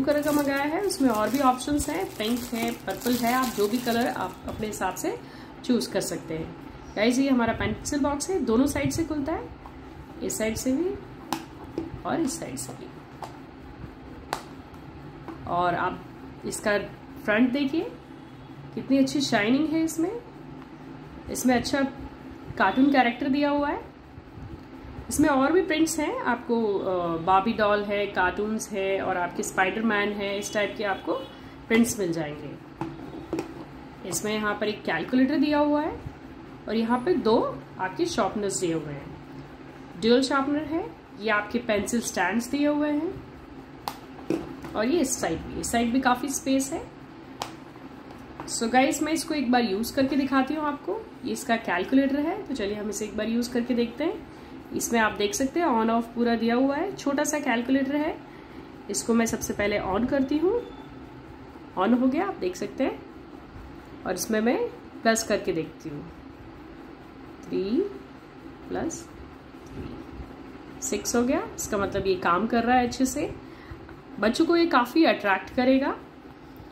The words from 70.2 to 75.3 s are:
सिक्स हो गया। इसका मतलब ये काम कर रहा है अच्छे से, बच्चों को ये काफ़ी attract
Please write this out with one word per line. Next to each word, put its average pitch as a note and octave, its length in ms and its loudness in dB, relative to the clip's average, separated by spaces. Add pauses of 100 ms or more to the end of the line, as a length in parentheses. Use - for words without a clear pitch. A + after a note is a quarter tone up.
सिक्स - 340 -2
हो A#3+ 80 6
गया। D4 180 4 (140)
इसका - 220 -2
मतलब G3 300 0
ये F#3 80 4
काम F3+ 320 4
कर A#3 160 4
रहा B3 140 6
है B3 100 6
अच्छे B3+ 180 2
से, D4+ 240 0 (880)
बच्चों A#3 260 4
को E4+ 120 6
ये E4+ 80 8
काफ़ी D4 400 6
attract G3+ 500 4